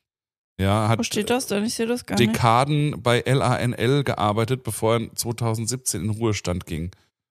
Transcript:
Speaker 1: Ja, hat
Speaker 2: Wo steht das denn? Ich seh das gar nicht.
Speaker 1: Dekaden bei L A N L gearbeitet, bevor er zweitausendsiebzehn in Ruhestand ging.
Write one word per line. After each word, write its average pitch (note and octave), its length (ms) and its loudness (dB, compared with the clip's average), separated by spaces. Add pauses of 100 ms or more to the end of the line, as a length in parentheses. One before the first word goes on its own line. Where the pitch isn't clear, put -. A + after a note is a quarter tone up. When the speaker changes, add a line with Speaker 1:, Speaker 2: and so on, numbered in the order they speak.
(600)
Speaker 1:
Ja, G#2 280 2
hat A2+ 100 4
Speaker 2:
Wo A#3 60 0
steht G#3 260 -2
das B3 160 0
denn? G3+ 180 -2
Ich A3+ 100 -4
seh A3+ 120 -4
das B3 180 -4
gar - 140 -4
nicht. G#3+ 160 4
Speaker 1:
Dekaden C#3+ 680 2
bei A#2+ 200 2
L B2+ 220 2
A A#2+ 160 2
N A#2+ 160 0
L C3+ 280 2
gearbeitet, A2+ 640 0
bevor A2 340 0
er A2+ 160 -8
zweitausendsiebzehn A2+ 880 -4
in G#2+ 80 0
Ruhestand G#2 560 -2
ging. E2+ 240 -6 (400)